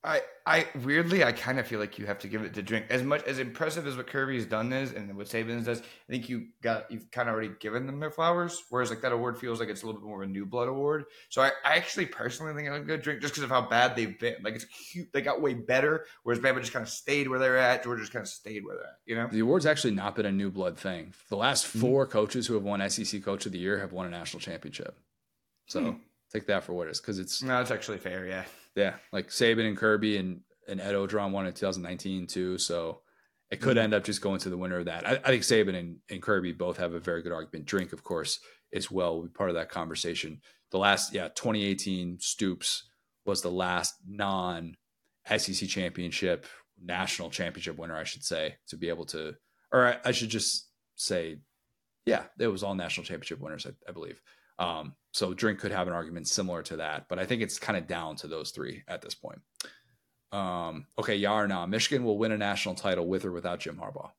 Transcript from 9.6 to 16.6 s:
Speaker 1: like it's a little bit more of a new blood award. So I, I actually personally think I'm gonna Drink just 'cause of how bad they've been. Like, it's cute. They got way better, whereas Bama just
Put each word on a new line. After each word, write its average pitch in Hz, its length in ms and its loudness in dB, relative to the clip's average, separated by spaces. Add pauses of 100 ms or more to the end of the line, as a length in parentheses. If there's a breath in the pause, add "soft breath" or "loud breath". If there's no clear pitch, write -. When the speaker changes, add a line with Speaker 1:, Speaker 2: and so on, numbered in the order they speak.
Speaker 1:
like 107 80 -2
it's 98 120 -6
a 107 40 -10
little 107 160 -6
bit 107 60 -14
more 101 140 -8
of 98 80 -4
a - 40 -4
new 101 120 -2
blood 120 220 0
award. 143 380 0 (240 loud breath)
So - 120 4
I, 135 100 8 (120)
I 151 140 6
actually - 300 0
personally 151 460 -4
think 147 140 -4
I'm 147 180 -4
gonna 156 160 0
Drink 143 200 -2
just 143 120 -2
'cause 143 120 -2
of 123 40 -4
how 127 120 6
bad 120 340 6
they've 110 240 -2
been. - 240 -2
Like, 113 120 -4
it's 113 100 -10
cute. - 480 -12
They 139 80 2
got 139 200 0
way 139 120 2
better, 135 520 2 (180 loud breath)
whereas 117 180 2
Bama 127 180 6
just 113 140 -6